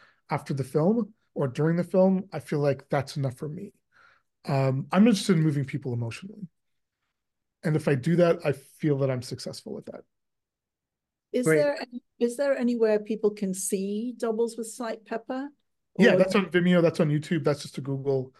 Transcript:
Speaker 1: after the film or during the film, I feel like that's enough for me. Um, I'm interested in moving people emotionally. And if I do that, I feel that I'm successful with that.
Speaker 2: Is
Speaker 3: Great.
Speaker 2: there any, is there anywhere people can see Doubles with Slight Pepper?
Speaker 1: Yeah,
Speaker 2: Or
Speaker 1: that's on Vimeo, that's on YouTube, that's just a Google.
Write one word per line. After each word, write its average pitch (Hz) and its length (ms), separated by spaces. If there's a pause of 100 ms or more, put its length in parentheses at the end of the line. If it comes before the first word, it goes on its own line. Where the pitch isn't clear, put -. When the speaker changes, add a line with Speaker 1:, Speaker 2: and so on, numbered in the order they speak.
(300)
Speaker 1:
after 151 240
the 131 100
film 190 480 (220)
or 143 140
during 151 280
the 175 80
film, 185 480
I 156 80
feel - 180
like 143 300
that's 139 280
enough 135 200
for 151 120
me. 185 240 (760)
Um, 135 460
I'm 196 140
interested 202 300
in 160 60
moving 143 220
people 131 280
emotionally. 120 560 (1160)
And 156 120
if 151 120
I 147 60
do 165 220
that, 170 280
I 147 80
feel - 460
that 135 120
I'm 127 120
successful - 500
with - 140
that. - 160 (1300)
Speaker 2:
Is 247 140
Speaker 3:
Great. 160 120
Speaker 2:
there 285 220
any, 247 220 (180)
is 240 160
there 277 200
anywhere 226 420
people 208 320
can 196 240
see 208 640
Doubles 226 400
with 226 120
Slight 226 360
Pepper? 262 440 (500)
Speaker 1:
Yeah, 196 160
Speaker 2:
Or 185 40
Speaker 1:
that's 190 160
on 196 120
Vimeo, 175 360
that's 165 180
on 160 80
YouTube, 151 360
that's 147 180
just - 160
a - 20
Google. 135 600